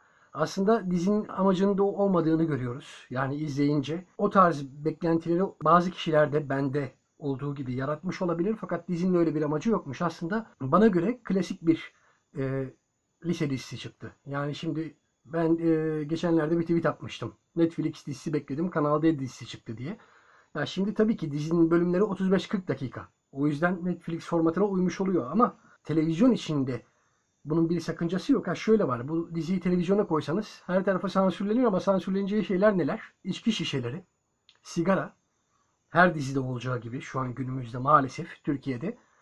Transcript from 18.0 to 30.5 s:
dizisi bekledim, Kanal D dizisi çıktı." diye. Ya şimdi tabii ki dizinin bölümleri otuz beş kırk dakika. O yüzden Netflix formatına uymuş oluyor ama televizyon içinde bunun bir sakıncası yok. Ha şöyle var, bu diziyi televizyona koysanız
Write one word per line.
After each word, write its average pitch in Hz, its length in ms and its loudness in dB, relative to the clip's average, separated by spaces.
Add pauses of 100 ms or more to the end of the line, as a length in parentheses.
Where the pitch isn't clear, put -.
dizisi 147 260 -6
bekledim, 151 360 -4
Kanal 151 320 2
D 160 180 2
dizisi 127 260 -8
çıktı." - 320 -12
diye. 151 200 -8 (580)
Ya 147 100 -2
şimdi 196 280 -4
tabii 220 240 2
ki 151 140 -6
dizinin 160 400 2
bölümleri 175 320 4
otuz 190 280 0
beş 185 160 2
kırk 196 200 -4
dakika. 123 400 -6 (240)
O 143 160 -2
yüzden 170 380 0
Netflix 170 400 -6
formatına 165 400 2
uymuş 185 360 0
oluyor 175 300 -2
ama 202 260 2 (260)
televizyon 160 480 2
içinde 156 520 -2 (600)
bunun 165 240 2
bir 175 100 0
sakıncası 175 540 -2
yok. 202 140 2
Ha 170 80 -2
şöyle 208 320 2
var, 123 200 -4
bu 165 280 -4
diziyi 170 240 -2
televizyona 180 480 2
koysanız 156 580 -2